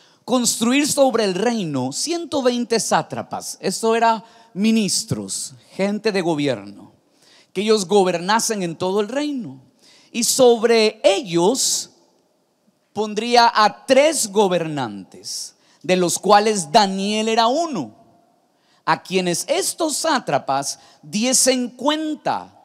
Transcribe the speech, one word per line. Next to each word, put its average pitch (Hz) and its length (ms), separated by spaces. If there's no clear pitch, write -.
"construir 247 600
sobre 247 380
el 190 100
reino 170 580
ciento 311 500
veinte 240 360
sátrapas". - 840
Esto 226 340
era 226 260
ministros, 180 1000
gente 208 420
de 190 80
gobierno, 127 720
que 190 80
ellos 214 240
gobernasen 190 760
en 170 140
todo 190 240
el 208 80
reino. 247 540
"Y 226 120
sobre 226 800
ellos 240 920
pondría 226 640
a 208 320
tres 269 440
gobernantes, 151 1200
de 180 140
los 175 220
cuales 208 520
Daniel 208 600
era 226 160
uno, 247 480
a 160 180
quienes 180 460
estos 320 480
sátrapas 143 840
diesen 247 680
cuenta 285 960